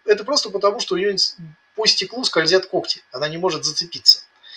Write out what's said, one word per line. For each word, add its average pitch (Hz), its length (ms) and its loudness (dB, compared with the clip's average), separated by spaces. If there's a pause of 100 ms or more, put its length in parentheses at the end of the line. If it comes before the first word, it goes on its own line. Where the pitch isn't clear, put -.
Это 208 200 4
просто 254 260 -2
потому, 202 300 0
что - 140 -4
у 175 40 0
неё 196 180 0
с-, - 200 0 (380)
по 220 120 -2
стеклу 220 380 -2
скользят 185 420 2
когти, - 440 -4
она 143 180 -4
не 165 100 -6
может 160 260 -2
зацепиться. - 560 0 (360)